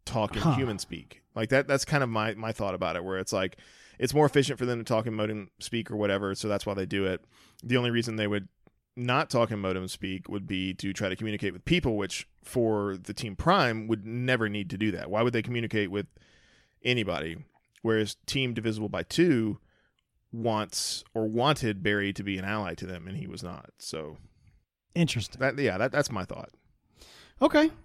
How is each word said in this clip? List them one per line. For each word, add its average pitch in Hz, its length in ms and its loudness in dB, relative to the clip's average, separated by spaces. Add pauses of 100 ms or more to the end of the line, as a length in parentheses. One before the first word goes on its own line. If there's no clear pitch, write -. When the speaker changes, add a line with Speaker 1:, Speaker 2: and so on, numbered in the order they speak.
Speaker 1:
talk 107 300 -2
in 104 80 -2
Speaker 2:
Huh. 156 140 4
Speaker 1:
human 120 240 0
speak? - 420 -12 (120)
Like, 113 160 -2
that, 135 180 4
that's 135 160 4
kind 143 180 2
of 123 60 0
my, 110 260 0
my 113 180 -6
thought 101 220 -2
about 90 220 0
it, 87 80 -4
where 95 140 -2
it's 95 140 -4
like, 95 240 0 (420)
it's 127 160 0
more 151 120 8
efficient 139 320 4
for 123 80 0
them 123 120 -2
to 113 60 -6
talk 110 220 2
in 113 80 -4
modem 107 360 -2 (100)
speak 113 300 -6
or 107 60 -4
whatever, 98 380 0
so 107 140 -4
that's 101 180 0
why 101 80 -2
they 95 120 -2
do 98 200 0
it. 90 180 -2 (380)
The 120 140 2
only 120 140 4
reason 117 260 0
they 107 100 0
would 101 220 -2 (460)
not 123 360 0
talk 117 200 4
in 107 80 -2
modem 92 300 0
speak 95 400 -6
would 101 180 -6
be 92 280 -2
to 98 180 -6
try 98 160 -2
to 92 80 -2
communicate 104 360 -4
with 90 120 -14
people, 151 320 2
which 98 300 -4 (160)
for 104 540 0
the 92 180 -10
Team 101 220 -8
Prime 123 520 2
would 110 180 0
never 120 420 0
need 101 220 -4
to 98 80 -6
do 107 140 2
that. 85 180 -6
Why 107 120 2
would 120 120 4
they 113 80 2
communicate 113 480 -2
with 101 160 -2 (800)
anybody? 87 520 0 (460)
Whereas 110 340 2 (100)
Team 131 280 -2
Divisible 107 340 -2
by 92 140 -4
Two 120 560 2 (720)
wants 110 720 -2 (100)
or 110 120 0
wanted 113 560 2
Barry 101 300 2
to 104 100 -6
be 98 160 -4
an 92 60 -6
ally 98 300 -4
to 92 120 -10
them, 90 200 -10
and 95 100 -10
he - 100 -8
was - 160 -12
not. 87 360 -12
So 78 380 -10 (800)
Speaker 2:
Interesting. - 460 0
Speaker 1:
that, 131 180 0
yeah, 104 200 2
that, 123 140 2
that's 143 180 0
my 98 140 -4
thought. - 260 -12 (920)
Speaker 2:
Okay. 311 300 6 (140)